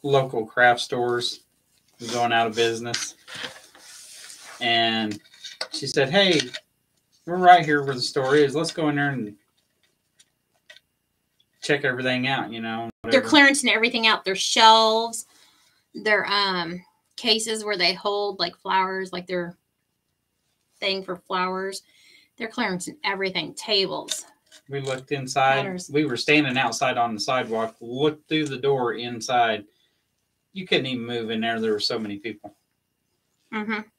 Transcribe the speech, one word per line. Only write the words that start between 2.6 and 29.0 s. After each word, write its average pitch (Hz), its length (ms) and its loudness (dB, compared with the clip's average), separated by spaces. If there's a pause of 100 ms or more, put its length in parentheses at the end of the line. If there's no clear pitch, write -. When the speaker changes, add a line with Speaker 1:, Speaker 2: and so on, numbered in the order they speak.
Speaker 1:
And 113 600 0 (520)
she - 140 -8
said, 139 240 0
"Hey, 185 300 4 (840)
we're 170 100 -4
right 180 280 10
here 147 200 2
where 135 100 -2
the 123 60 -6
store 135 360 0
is. 143 180 6
Let's 160 180 -2
go 156 160 0
in 147 80 0
there 143 140 0
and 110 260 -8 (2250)
check 143 240 0
everything 127 420 -2
out, 127 260 -4
you 113 80 -10
know, 113 280 -6 (140)
Speaker 2:
They're 226 80 -6
Speaker 1:
whatever." 262 180 4
Speaker 2:
clearancing 277 420 6
everything 226 360 0
out. 220 180 2
Their 190 120 -2
shelves, 226 920 4 (680)
their, 208 320 0
um, 180 560 -2 (340)
cases 220 480 -2
where 208 120 -4
they 180 160 2
hold, 202 460 -4
like, 175 180 -6
flowers, 190 560 -2
like, 180 140 -8
their 175 300 -6 (1200)
thing 190 220 -4
for 185 140 -8
flowers. 185 680 -6 (540)
They're 233 120 -8
clearancing 190 560 -6
everything, 190 500 -4
tables. 190 720 -4 (420)
Speaker 1:
We 139 120 -6
looked 135 320 -6
inside. 135 520 0
Speaker 2:
Counters. 185 260 -8
Speaker 1:
We 147 140 2
were 123 120 -2
standing 143 420 2
outside 127 400 0
on 117 160 0
the 104 60 -8
sidewalk, 113 600 -2
looked 135 480 -2
through 156 200 -2
the 135 100 -8
door 127 360 0
inside. 117 680 0 (880)